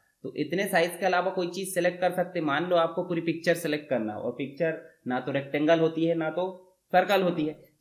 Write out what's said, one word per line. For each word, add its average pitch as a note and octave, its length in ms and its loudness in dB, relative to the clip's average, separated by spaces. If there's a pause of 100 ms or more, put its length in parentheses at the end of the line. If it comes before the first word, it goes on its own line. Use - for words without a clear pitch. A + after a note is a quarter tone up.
(240)
तो - 140 -10
इतने E3+ 300 -2
size F3 320 2
के G3 60 0
अलावा F3+ 260 2
कोई F3+ 180 -2
चीज F#3+ 240 -6
select F3 280 0
कर F3+ 120 4
सकते। F3 300 -2
मान D3+ 220 0
लो F3+ 120 2
आपको E3 260 2
पूरी E3 200 -2
picture E3 320 0
select D3 340 -4
करना A2 240 -2
है, G#2+ 60 -8
और B2 140 -4
picture D#3 480 -4 (260)
ना B2 120 -2
तो C#3 120 -6
rectangle D3 480 2
होती D#3+ 260 2
है E3 100 2
ना D#3 160 -2
तो F3 140 -2 (480)
circle F#3+ 280 6
होती E3+ 240 0
है। D3+ 140 -4 (220)